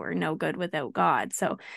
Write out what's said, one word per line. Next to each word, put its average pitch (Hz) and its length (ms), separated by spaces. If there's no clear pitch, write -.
or - 120
no 165 220
good 156 220
without 156 340
God. 160 400
So - 260